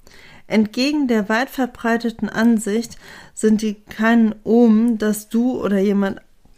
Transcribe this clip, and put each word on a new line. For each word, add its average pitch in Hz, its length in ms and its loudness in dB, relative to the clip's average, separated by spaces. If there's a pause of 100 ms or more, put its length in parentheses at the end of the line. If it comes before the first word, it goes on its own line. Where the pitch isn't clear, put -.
(480)
Entgegen 254 600 -2
der 214 200 -2
weit 233 220 -2
verbreiteten 233 800 -4
Ansicht 220 680 -2 (360)
sind 214 280 0
die 214 120 -4
kein 220 640 0 (100)
Omen, 226 520 4
dass 214 300 -4
du 240 320 -2
oder 196 200 0
jemand 196 420 0 (360)